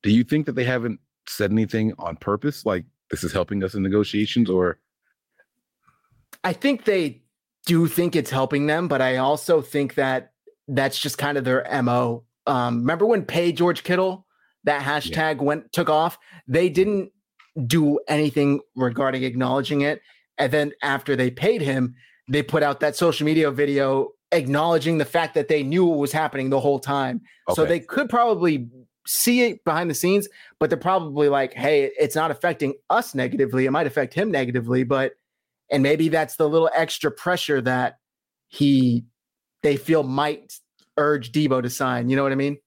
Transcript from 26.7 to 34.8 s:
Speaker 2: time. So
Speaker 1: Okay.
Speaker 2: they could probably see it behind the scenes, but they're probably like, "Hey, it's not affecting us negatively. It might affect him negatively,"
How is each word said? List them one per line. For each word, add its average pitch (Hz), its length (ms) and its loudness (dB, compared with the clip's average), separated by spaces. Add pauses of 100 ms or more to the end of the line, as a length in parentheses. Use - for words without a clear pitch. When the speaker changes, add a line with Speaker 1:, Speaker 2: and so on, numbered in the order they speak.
Speaker 2:
time. 135 420 -2 (320)
So 165 80 2
Speaker 1:
Okay. 156 80 2
Speaker 2:
they 170 100 0
could 269 300 -4
probably 175 580 0 (380)
see 240 360 2
it 226 220 -2
behind 170 240 -2
the 151 60 -4
scenes, 196 340 0 (300)
but 151 120 0
they're 156 80 0
probably 151 500 0
like, 135 260 0
"Hey, 139 440 0
it's 151 180 0
not 156 140 0
affecting 135 440 -2 (160)
us 214 240 0
negatively. 127 500 0
It 131 60 2
might 151 160 0
affect 135 260 -2
him 202 180 -2
negatively," 127 520 0